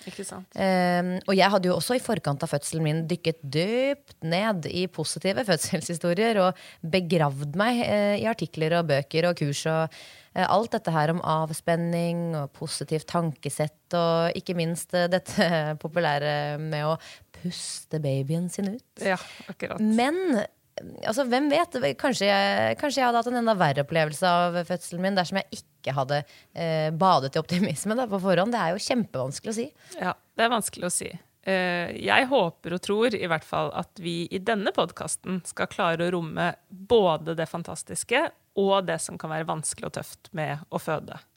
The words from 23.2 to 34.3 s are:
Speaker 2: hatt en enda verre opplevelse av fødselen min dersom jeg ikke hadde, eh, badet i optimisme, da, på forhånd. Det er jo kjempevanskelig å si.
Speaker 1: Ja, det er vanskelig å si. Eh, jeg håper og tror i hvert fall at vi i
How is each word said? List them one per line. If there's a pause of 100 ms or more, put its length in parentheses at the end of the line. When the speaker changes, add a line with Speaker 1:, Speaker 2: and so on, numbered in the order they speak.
Speaker 2:
hatt
en
enda
verre
opplevelse
av
fødselen
min
dersom
jeg
ikke
hadde, (300)
eh,
badet
i
optimisme,
da,
på
forhånd.
Det
er
jo
kjempevanskelig
å
si. (340)
Speaker 1:
Ja, (200)
det
er
vanskelig
å
si. (340)
Eh,
jeg
håper
og
tror
i
hvert
fall
at
vi
i